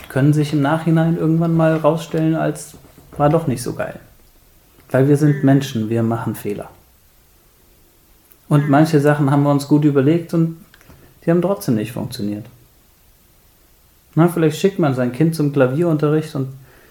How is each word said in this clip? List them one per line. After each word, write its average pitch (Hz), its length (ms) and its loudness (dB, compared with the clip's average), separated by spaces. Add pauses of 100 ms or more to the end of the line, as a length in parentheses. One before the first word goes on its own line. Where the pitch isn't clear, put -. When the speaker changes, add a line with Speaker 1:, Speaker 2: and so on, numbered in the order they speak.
Speaker 1:
können 139 240 2
sich 147 200 -2
im 151 80 0
Nachhinein 160 560 0
irgendwann 165 380 0
mal 160 220 2
rausstellen, 160 580 -2
als 151 380 -6 (440)
war 147 120 4
doch 160 180 0
nicht 120 140 -4
so 107 120 -6
geil. - 260 -10 (920)
Weil 131 180 2
wir 143 100 4
sind 147 220 2
Speaker 2:
Mhm. - 60 -2
Speaker 1:
Menschen, 135 440 0
wir 117 140 -2
machen 113 320 -4
Fehler. - 340 -10 (1800)
Und 147 160 2
Speaker 2:
Mhm. 151 60 -4
Speaker 1:
manche 156 300 4
Sachen 147 300 2
haben 143 120 2
wir 143 80 2
uns 139 160 -2
gut 151 180 2
überlegt 147 480 0
und 165 300 -2 (600)
die 165 60 0
haben 175 100 2
trotzdem 180 340 -2
nicht 107 160 -4
funktioniert. 104 540 -8 (1700)
Na, 160 120 4
vielleicht 160 320 0
schickt 196 200 -2
man 147 140 2
sein 123 180 -2
Kind 160 240 0
zum 147 180 -2
Klavierunterricht 151 840 0
und 135 140 -4 (420)